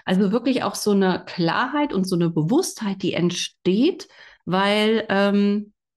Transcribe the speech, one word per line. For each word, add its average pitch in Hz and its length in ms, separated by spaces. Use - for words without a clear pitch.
Also 185 260
wirklich 247 320
auch 202 120
so - 160
eine 190 340
Klarheit 262 640
und 185 160
so 185 80
eine 170 140
Bewusstheit, 196 720
die 175 120
entsteht, 185 920
weil, 208 640
ähm, 202 640